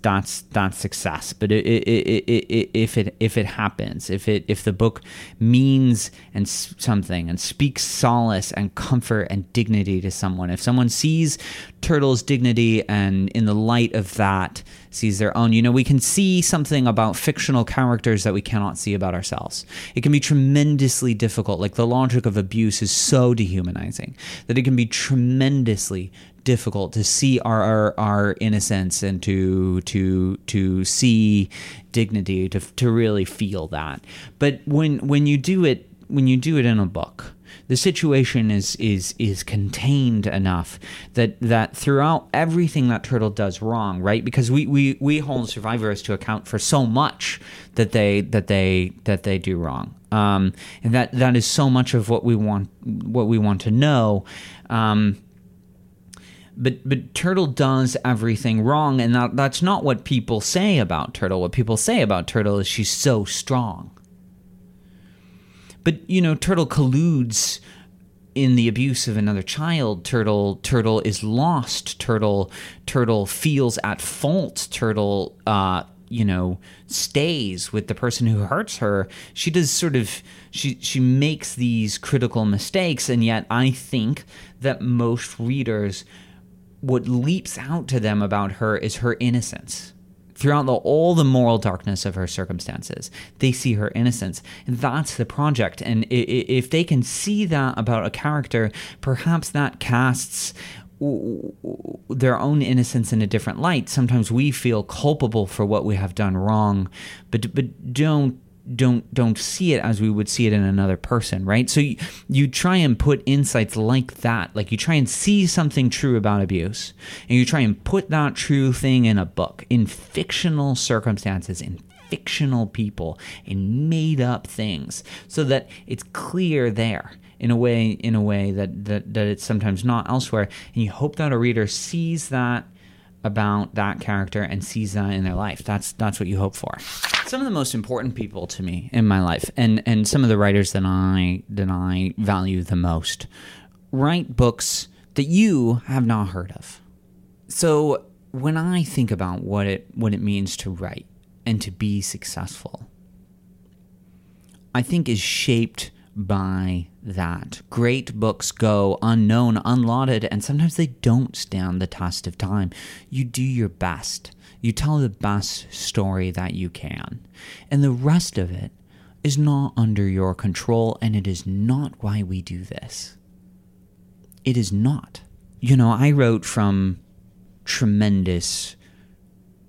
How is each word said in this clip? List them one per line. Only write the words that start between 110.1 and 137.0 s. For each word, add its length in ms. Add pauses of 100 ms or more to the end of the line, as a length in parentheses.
would 180
see 160
it 80
in 80
another 340
person, 480
right? 280
So 80
you, 180 (300)
you 200
try 280
and 240
put 260
insights 500
like 420
that, 380
like, 160
you 60
try 160
and 160
see 380
something 420
true 260
about 280
abuse, 500 (340)
and 80
you 100
try 160
and 220
put 280
that 240
true 360
thing 340
in 120
a 80
book, 460
in 160
fictional 880
circumstances, 880
in 180 (280)
fictional 580
people, 500 (260)
in 460
made 320
up 240
things, 580 (240)
so 180
that 220 (200)
it's 160 (100)
clear 560
there 440 (260)
in 100
a 60
way, 340
in 240
a 80
way 300
that, 340
that, 300
that 100
it's 180
sometimes 400
not 240
elsewhere. 400 (280)
And 80
you 80
hope 240
that 160
a 80
reader 260
sees 640
that 380 (560)
about 520
that 240
character 440
and 200
sees 300
that 180
in 140
their 80
life. 300
That's, 300
that's 260
what 80
you 100
hope 180
for. 220 (480)